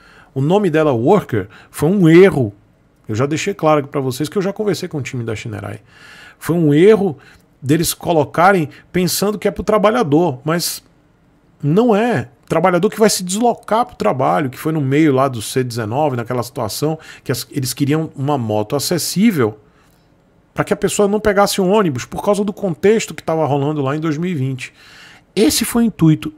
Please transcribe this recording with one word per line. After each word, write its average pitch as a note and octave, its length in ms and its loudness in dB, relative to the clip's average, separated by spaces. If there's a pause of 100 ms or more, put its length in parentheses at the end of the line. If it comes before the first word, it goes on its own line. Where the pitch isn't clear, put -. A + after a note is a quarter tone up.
(360)
O C3 60 -4
nome F#3 280 2
dela, D#3 220 2
Worker, A#2+ 560 0 (240)
foi - 180 -2
um F#3 200 4
erro. D#3+ 440 6 (560)
Eu A2+ 60 -4
já A#2 100 0
deixei D#3 300 -4
claro D3+ 240 2
aqui C3 100 -6
pra C#3+ 120 -6
vocês C3 280 -4
que - 80 -6
eu G3+ 60 -2
já F#3+ 100 -2
conversei G3 360 -4
com D#3 100 -8
o C3 40 -8
time A#2+ 200 -8
da A2+ 140 -6
Shinerai. G#2 420 -10 (600)
Foi D#3+ 160 -2
um D3+ 180 4
erro F#3 420 4 (460)
deles D#3 320 0
colocarem E3 760 2 (220)
pensando F#3+ 480 -2
que - 80 -2
é G3+ 60 0
pro - 100 -8
trabalhador, F3+ 800 2
mas D#3+ 380 -4 (800)
não G3+ 320 2
é. G#3 360 0 (180)
trabalhador F3 420 2
que - 80 -14
vai G#3+ 120 4
se - 140 -4
deslocar A3 600 -2
pro - 100 -20
trabalho, D#3+ 540 0
que - 80 -16
foi D#3 140 -4
no D#3+ 80 -2
meio C#3+ 320 2
lá C3 160 2
do A#2+ 140 -8
C - 220 -4
dezenove, A#2+ 520 -4
naquela A#2+ 260 -4
situação C3+ 560 -6 (260)
que C#3 80 -4
as, - 180 -6
eles B2+ 240 -6
queriam D3+ 420 -2
uma C#3+ 220 -4
moto G#2+ 380 -2
acessível D#3+ 840 0 (960)
pra - 100 -2
que - 80 -2
a G3 40 -4
pessoa G3+ 300 0
não G#3 140 0
pegasse G3+ 400 0
um F#3 100 2
ônibus F#3 340 0
por - 200 -10
causa G3+ 200 0
do G3+ 80 -4
contexto G3 600 0
que - 80 -18
tava D#3+ 220 -2
rolando C#3+ 380 -2
lá C3+ 140 -2
em D#3 40 -6
dois D#3 160 -2
mil F3 140 -4
e F#3 40 -4
vinte. C3 380 -6 (640)
Esse A#3 300 2
foi A#3 180 0
o A#3 40 2
intuito. D#3 520 2